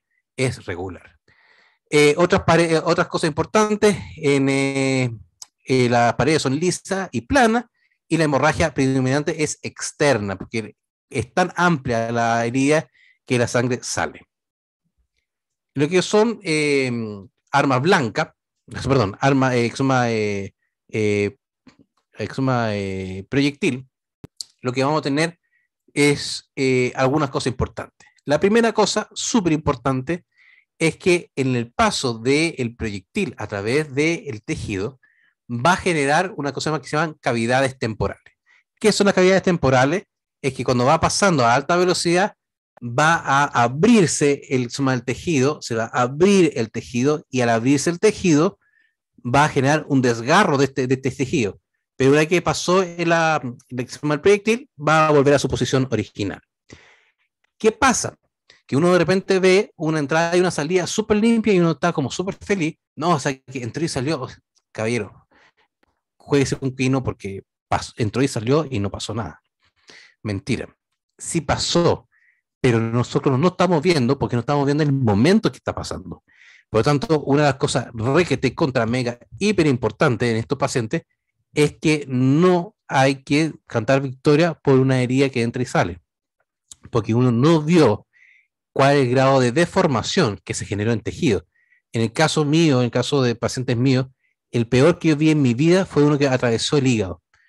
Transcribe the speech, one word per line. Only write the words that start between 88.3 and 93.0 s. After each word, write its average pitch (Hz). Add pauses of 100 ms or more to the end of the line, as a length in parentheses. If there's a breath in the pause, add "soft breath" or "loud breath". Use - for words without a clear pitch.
cuál 139
es 135
el 120
grado 135
de 123
deformación 151
que -
se -
generó 107
en 113
tejido. 101 (460)
En 113
el 110
caso 156
mío, 147
en 123
el 113
caso 131